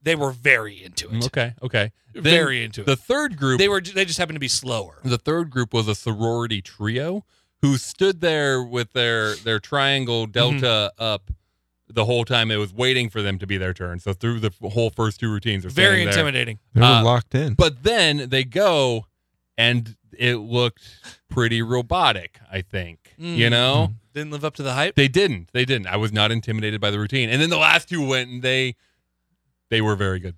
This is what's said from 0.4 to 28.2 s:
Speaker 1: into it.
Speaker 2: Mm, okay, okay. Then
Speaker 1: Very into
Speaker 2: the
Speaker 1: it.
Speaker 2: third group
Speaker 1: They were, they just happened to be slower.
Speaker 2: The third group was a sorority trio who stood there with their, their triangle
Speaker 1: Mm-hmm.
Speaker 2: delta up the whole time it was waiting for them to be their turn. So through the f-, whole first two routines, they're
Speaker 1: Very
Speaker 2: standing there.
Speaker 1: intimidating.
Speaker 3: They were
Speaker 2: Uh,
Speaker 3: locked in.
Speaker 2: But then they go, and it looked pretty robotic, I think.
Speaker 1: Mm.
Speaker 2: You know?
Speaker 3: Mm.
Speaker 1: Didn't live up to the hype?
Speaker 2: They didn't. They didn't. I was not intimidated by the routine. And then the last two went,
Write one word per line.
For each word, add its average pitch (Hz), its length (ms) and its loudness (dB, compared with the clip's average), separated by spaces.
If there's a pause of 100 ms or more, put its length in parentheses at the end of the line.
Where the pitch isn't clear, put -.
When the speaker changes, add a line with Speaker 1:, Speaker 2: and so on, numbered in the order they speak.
Speaker 1:
into 92 260 -12
it. 107 40 -6
Speaker 2:
Mm, 117 140 -2
okay, 120 340 -4
okay. 110 300 -2 (220)
Then - 100 -12
Speaker 1:
Very 151 420 4
into 104 180 -12
Speaker 2:
the 135 100 2
Speaker 1:
it. 131 60 0
Speaker 2:
third 269 380 -2
group 135 220 0
Speaker 1:
They 196 100 4
were, 196 120 0
they 190 220 -4
just 165 140 -4
happened 160 180 -4
to 151 60 -8
be 131 60 -4
slower. 113 560 -4
Speaker 2:
The 120 160 -2
third 160 320 -2
group 123 220 -2
was 113 140 0
a 107 80 0
sorority 113 680 -2
trio 131 640 -6 (380)
who 139 160 4
stood 190 420 0
there 147 440 2
with 120 300 -4
their, 117 420 0
their 110 240 -2
triangle 135 680 0
Speaker 1:
Mm-hmm. 104 40 -14 (280)
Speaker 2:
delta 110 380 0
up 110 320 -4 (600)
the 113 140 0
whole 120 200 0
time 113 260 0
it 107 60 0
was 104 160 -4
waiting 123 360 0
for 107 120 -6
them 98 180 -2
to 98 80 -10
be 98 100 -4
their 92 160 -2
turn. 87 260 -8
So 98 140 -4
through 117 280 -4
the 107 100 -2 (100)
f-, 101 120 -8
whole 117 180 0
first 110 280 -2
two 113 120 -2
routines, 101 320 -2
they're 90 80 -10
Speaker 1:
Very 190 300 4
Speaker 2:
standing - 40 0
there. - 80 2
Speaker 1:
intimidating. 127 460 0 (140)
Speaker 3:
They 117 80 6
were 117 60 8
Speaker 2:
Uh, 117 160 6
Speaker 3:
locked 120 320 2
in. 135 200 0
Speaker 2:
But 147 280 4
then 156 460 2
they 131 140 0
go, 135 600 2 (520)
and 117 380 2 (220)
it 120 180 0
looked 117 480 -2 (460)
pretty 117 340 0
robotic, 120 760 0 (120)
I 95 100 -6
think. 87 580 -12
Speaker 1:
Mm. 170 180 -6
Speaker 2:
You 117 120 4
know? 123 420 2
Speaker 3:
Mm. 110 40 -8 (180)
Speaker 1:
Didn't 151 180 -10
live 147 140 -8
up 151 100 -4
to 147 80 -10
the 131 100 -4
hype? 156 220 -2
Speaker 2:
They 139 120 6
didn't. 131 440 0
They 123 140 0
didn't. 120 220 -2
I 92 100 -2
was 107 140 0
not 107 200 2
intimidated 110 500 -4
by 104 100 0
the 101 80 -4
routine. 113 300 -2
And 131 120 0
then 160 80 0
the 170 80 -2
last 156 320 2
two 165 180 -4
went, 127 220 -2